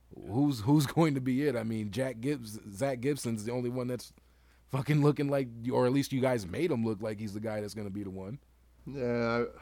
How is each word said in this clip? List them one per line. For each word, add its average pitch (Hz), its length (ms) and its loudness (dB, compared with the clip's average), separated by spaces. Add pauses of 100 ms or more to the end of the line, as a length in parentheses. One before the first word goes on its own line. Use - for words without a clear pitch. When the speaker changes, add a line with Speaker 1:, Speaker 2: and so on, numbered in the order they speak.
(300)
Speaker 1:
Who's, 135 300 2
who's 143 260 6
<laughs> - 0 -
going 156 300 4
to 131 60 0
be 131 260 2
it? 127 80 2
I 113 80 -2
mean, 110 260 -2
Jack 123 320 -4
Gibbs, 120 380 -4 (120)
Zach 123 300 -2
Gibson's 120 420 -2
the 117 80 -4
only 123 200 -2
one 123 160 -2
that's 123 260 -6 (560)
fucking 139 320 2
looking 143 280 4
like, 139 180 0 (240)
or 123 140 4
at 123 80 4
least 139 180 2
you 135 80 0
guys 123 260 2
made 135 240 -2
him 117 140 2
look 110 180 0
like 110 160 -4
he's 104 160 -6
the 107 60 -6
guy 107 220 -4
that's 101 120 -8
gonna 104 160 -8
be 101 140 -6
the 98 60 -8
one. 95 280 -10 (480)
Speaker 2:
Yeah, 120 600 0 (160)